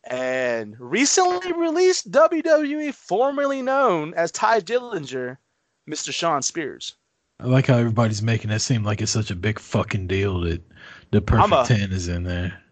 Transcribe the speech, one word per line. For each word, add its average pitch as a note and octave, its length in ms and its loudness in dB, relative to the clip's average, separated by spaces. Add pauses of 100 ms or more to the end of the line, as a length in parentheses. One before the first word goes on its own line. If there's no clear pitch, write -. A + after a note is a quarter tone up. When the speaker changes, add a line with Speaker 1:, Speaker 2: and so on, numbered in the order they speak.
Speaker 1:
and B2 720 -4
recently F4+ 760 0
released E4+ 580 0
W D#4+ 280 4
W D4+ 380 2
E, D4 140 -4
formerly C4+ 720 -2
known A3+ 520 0
as E3+ 160 0
Tye A3 300 0
Dillinger, D#3 800 -6 (480)
Mister D3+ 260 -8
Shawn D#3+ 280 0
Spears. B2+ 540 -8 (460)
Speaker 2:
I - 60 -8
like C3 200 4
how B2 120 6
everybody's A2+ 440 2
making A2 280 0
that G#2+ 100 -2
seem A2+ 240 0
like G#2 180 -2
it's G#2+ 80 -2
such G#2+ 220 -2
a F#2 40 -8
big G#2 220 -2
fucking F#2+ 480 -2
deal F#2+ 360 0
that E2+ 200 -2 (480)
the G#2 100 4
Perfect E3 320 4
Speaker 1:
I'm - 0 -
a, C#3 140 6
Speaker 2:
Ten G2+ 240 2
is F2+ 160 -4
in F2 160 -2
there. F2+ 500 -6